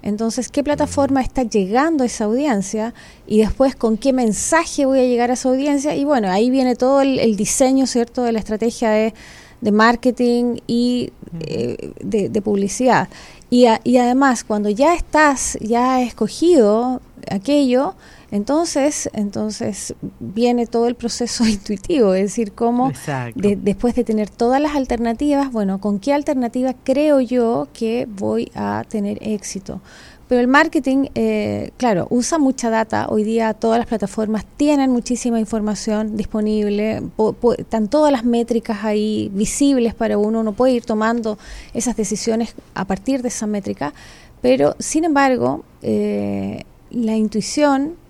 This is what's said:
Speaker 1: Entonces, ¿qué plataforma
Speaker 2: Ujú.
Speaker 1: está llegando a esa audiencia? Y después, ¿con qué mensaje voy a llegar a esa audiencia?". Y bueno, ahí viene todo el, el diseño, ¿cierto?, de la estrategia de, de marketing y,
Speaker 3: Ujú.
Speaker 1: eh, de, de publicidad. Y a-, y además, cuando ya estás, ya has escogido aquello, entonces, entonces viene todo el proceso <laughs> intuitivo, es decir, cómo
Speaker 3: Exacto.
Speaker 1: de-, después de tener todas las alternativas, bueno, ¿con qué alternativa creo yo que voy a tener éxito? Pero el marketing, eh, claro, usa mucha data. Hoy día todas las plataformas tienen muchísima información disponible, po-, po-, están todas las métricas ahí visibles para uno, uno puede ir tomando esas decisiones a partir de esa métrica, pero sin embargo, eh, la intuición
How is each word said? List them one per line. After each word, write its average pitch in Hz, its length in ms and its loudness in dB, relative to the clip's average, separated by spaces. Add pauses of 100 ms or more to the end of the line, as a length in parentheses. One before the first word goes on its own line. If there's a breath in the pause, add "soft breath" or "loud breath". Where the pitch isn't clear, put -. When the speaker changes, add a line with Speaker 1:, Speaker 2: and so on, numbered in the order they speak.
Speaker 1:
Entonces, 220 480 -4
¿qué 285 120 0
plataforma 277 580 0
Speaker 2:
Ujú. 247 80 -2
Speaker 1:
está - 160 -2
llegando 233 580 2
a - 40 2
esa 214 180 -4
audiencia? 220 680 -2 (340 loud breath)
Y 214 120 2
después, 233 380 2
¿con 220 200 0
qué 269 160 0
mensaje 262 720 0
voy 269 160 4
a 254 40 4
llegar 240 260 2
a 254 40 2
esa 262 140 -2
audiencia?". 277 460 0
Y 277 100 0
bueno, 254 260 2
ahí 214 200 2
viene 254 260 2
todo 269 240 4
el, 269 180 2
el 220 180 2
diseño, 262 500 2
¿cierto?, 240 380 -2
de 233 80 0
la 220 60 0
estrategia 220 520 -2
de, 220 240 2 (480 loud breath)
de 214 100 2
marketing 240 840 2 (100)
y, 240 460 -2 (200)
Speaker 3:
Ujú. 165 140 -10
Speaker 1:
eh, - 460 -6 (100)
de, 196 260 -2
de 202 140 -2
publicidad. 202 680 0 (400 loud breath)
Y 247 180 6
a-, 220 180 4
y 247 140 2
además, 247 460 2
cuando 208 260 -2
ya 277 240 4
estás, 302 680 0
ya 240 360 2
has 254 100 2
escogido 240 920 2 (300)
aquello, 269 640 0 (380 loud breath)
entonces, 294 800 -2
entonces 214 840 -6 (240)
viene 240 480 0
todo 233 220 0
el 247 60 -2
proceso 233 500 -4
<laughs> - 20 4
intuitivo, 202 680 0
es 190 80 2
decir, 208 300 -2
cómo 240 360 0
Speaker 3:
Exacto. 131 500 -6
Speaker 1:
de-, 202 180 2
después 202 380 0
de 247 100 0
tener 214 260 -2
todas 247 300 2
las 294 140 0
alternativas, 269 760 0
bueno, 196 300 -2
¿con 202 180 -2
qué 285 140 0
alternativa 262 680 -2
creo 285 380 4
yo 247 540 0
que 233 360 -4
voy 214 440 -4
a 208 340 -4
tener 208 320 -4
éxito? - 640 -8 (460 loud breath)
Pero 247 120 2
el 254 80 2
marketing, 277 680 2
eh, 214 640 -2
claro, 220 320 0
usa 247 300 0
mucha 262 320 0
data. 220 400 -2
Hoy 214 120 0
día 220 300 0
todas 226 260 0
las 233 80 -2
plataformas 214 600 -4 (100)
tienen 285 340 2
muchísima 240 480 -2
información 214 800 -4
disponible, 214 840 -2 (140)
po-, 220 180 0
po-, 240 180 0
están 220 360 -4
todas 302 220 4
las 240 140 0
métricas 233 580 0
ahí 214 520 -2
visibles 233 600 2
para 214 220 0
uno, 214 240 0
uno 220 140 -2
puede 254 180 4
ir 233 140 -2
tomando 220 500 -2 (380 loud breath)
esas 233 220 -2
decisiones 220 580 -2 (200)
a 185 120 -6
partir 247 340 -2
de 240 80 -4
esa - 180 -6
métrica, 208 460 -6 (480 loud breath)
pero 262 380 4
sin - 260 -2
embargo, 269 600 2 (180)
eh, 208 800 -4 (280)
la 220 240 -2
intuición 269 840 0 (120)